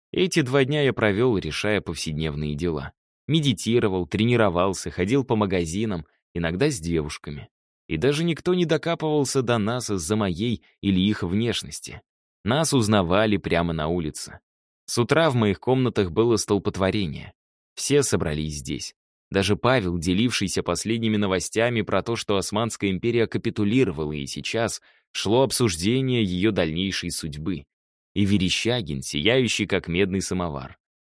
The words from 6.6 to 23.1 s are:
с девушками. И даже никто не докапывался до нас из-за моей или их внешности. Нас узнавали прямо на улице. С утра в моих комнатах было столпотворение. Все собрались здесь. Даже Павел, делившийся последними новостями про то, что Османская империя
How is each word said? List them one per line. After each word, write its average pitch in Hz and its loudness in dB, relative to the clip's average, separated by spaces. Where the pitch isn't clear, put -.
с 120 -4
девушками. 76 -4
И 80 -4
даже 143 0
никто 170 0
не 180 2
докапывался 151 0
до 117 2
нас 113 -2
из-за 98 0
моей 107 -2
или 95 2
их 101 2
внешности. 101 -4
Нас 127 0
узнавали 104 4
прямо 85 0
на 78 -4
улице. 82 -4
С - -6
утра 151 2
в 127 0
моих 104 2
комнатах 117 0
было 110 4
столпотворение. 95 -2
Все 143 2
собрались 78 -2
здесь. 69 -10
Даже 98 2
Павел, 104 0
делившийся 92 0
последними 107 -2
новостями 104 0
про 98 0
то, 117 -4
что 104 -2
Османская 101 -2
империя 117 0